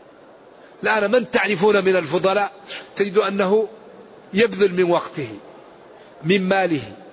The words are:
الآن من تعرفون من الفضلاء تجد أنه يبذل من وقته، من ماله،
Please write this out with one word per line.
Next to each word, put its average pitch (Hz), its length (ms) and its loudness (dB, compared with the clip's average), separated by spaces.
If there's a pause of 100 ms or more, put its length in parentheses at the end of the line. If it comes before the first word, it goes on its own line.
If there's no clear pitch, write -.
(840)
الآن 208 280 0
من 247 200 0
تعرفون 202 540 2
من 190 100 4
الفضلاء 185 560 0 (440)
تجد 202 220 -2
أنه 202 500 2 (680)
يبذل 196 400 2
من 175 180 2
وقته، 151 380 -4 (920)
من 185 240 0
ماله، 175 460 -2 (200)